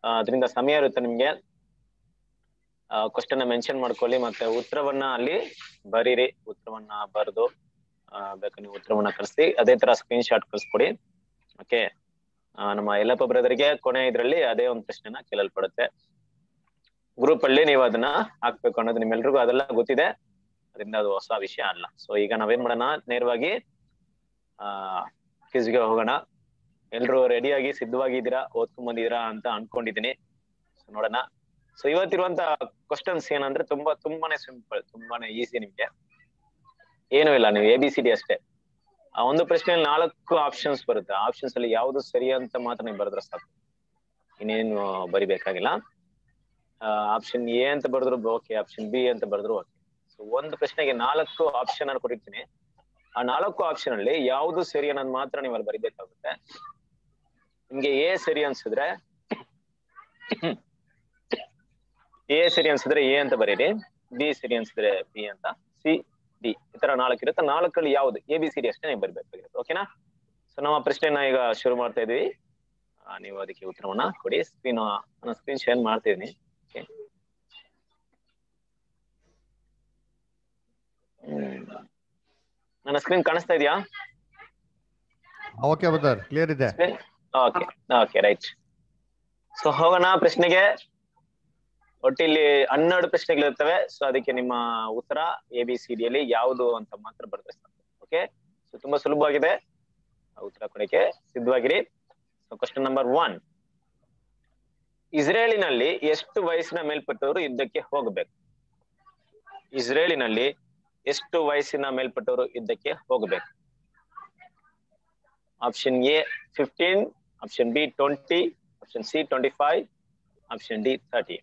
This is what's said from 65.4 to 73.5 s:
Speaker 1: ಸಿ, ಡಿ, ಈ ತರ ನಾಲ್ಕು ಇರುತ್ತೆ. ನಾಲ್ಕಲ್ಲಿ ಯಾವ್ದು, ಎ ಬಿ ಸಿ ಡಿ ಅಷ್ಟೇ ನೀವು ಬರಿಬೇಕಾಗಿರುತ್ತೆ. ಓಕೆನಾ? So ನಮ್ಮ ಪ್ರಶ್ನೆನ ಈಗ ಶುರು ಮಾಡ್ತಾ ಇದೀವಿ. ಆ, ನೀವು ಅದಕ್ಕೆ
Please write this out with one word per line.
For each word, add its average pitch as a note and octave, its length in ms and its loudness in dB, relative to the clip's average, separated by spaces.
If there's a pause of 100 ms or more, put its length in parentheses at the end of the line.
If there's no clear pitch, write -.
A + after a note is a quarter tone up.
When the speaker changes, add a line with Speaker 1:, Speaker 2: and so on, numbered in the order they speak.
Speaker 1:
ಸಿ, - 400 -2 (240)
ಡಿ, A#2 80 -4
ಈ - 300 -12
ತರ C#3 140 2
ನಾಲ್ಕು B2+ 280 0
ಇರುತ್ತೆ. D#3+ 240 0
ನಾಲ್ಕಲ್ಲಿ D#3+ 460 0
ಯಾವ್ದು, C#3 400 0
ಎ D#3+ 60 0
ಬಿ D#3 120 -2
ಸಿ D3 100 -8
ಡಿ F3 80 -2
ಅಷ್ಟೇ E3 200 -6
ನೀವು A#2+ 120 -4
ಬರಿಬೇಕಾಗಿರುತ್ತೆ. F#2 580 -10
ಓಕೆನಾ? F3 420 -8 (560)
So C#3 80 -6
ನಮ್ಮ D3+ 140 2
ಪ್ರಶ್ನೆನ D3 400 0 (100)
ಈಗ B2+ 80 4 (180)
ಶುರು B2 220 0
ಮಾಡ್ತಾ A#2+ 240 -2
ಇದೀವಿ. B2+ 380 -2 (680)
ಆ, F#2+ 120 -16
ನೀವು G2 200 -14
ಅದಕ್ಕೆ F#2+ 280 -12